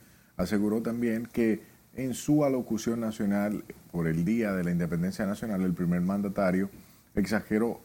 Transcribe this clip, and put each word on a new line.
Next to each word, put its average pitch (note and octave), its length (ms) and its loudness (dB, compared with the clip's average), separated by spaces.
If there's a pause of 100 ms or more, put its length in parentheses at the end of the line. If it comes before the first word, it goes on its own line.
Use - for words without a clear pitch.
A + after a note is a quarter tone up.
(360)
Aseguró G#2 460 0
también A#2 500 -2
que A2 300 2 (340)
en B2+ 180 -4
su D3+ 300 2
alocución A#2 560 0
nacional G#2+ 640 0 (260)
por E2+ 180 -2
el E2 180 2
Día G#2+ 260 2
de F#2 140 0
la F2 60 0
Independencia F2 540 0
Nacional, G#2 360 -2
el F2+ 120 2
primer F2 280 0
mandatario G2 680 0 (460)
exageró G#2+ 680 0